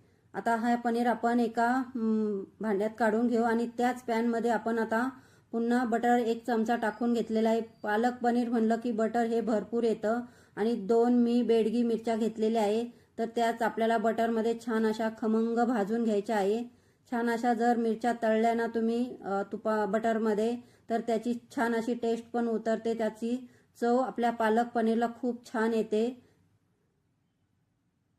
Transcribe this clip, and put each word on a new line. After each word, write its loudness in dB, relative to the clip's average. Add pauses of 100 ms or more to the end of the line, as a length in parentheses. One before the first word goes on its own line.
(340)
आता -2
हा 0
पनीर 0
आपण 0
एका, 0
हम्म, 0 (180)
भांड्यात 0 (100)
काढून 2
घेऊ 2
आणि 0
त्याच 0
पॅनमध्ये 0
आपण 0
आता 0 (420)
पुन्हा 0
बटर 2
एक -2
चमचा 2
टाकून -2
घेतलेला 0
आहे. 2
पालक -2 (100)
पनीर 2
म्हणलं 2
की -4
बटर 0
हे 0
भरपूर -2
येतं. 0 (340)
आणि 0
दोन 2
मी 4
बेडगी 2
मिरच्या 0
घेतलेल्या 0
आहे, 0 (320)
तर -2
त्याच -2
आपल्याला 0
बटरमध्ये 0
छान 0
अशा 0 (120)
खमंग 2
भाजून 0
घ्यायच्या 0
आहे. -2 (280)
छान -2
अशा 0
जर 2
मिरच्या 0
तळल्या 2
ना 0
तुम्ही, -2
अ, -2
तुपा-, -2
बटरमध्ये, 0 (320)
तर 0
त्याची -2 (220)
छान 0
अशी -2
टेस्ट -4
पण -2
उतरते, -2
त्याची -4 (340)
चव 2
आपल्या 0
पालक 2
पनीरला 0 (140)
खूप -6
छान 0
येते. 0 (2000)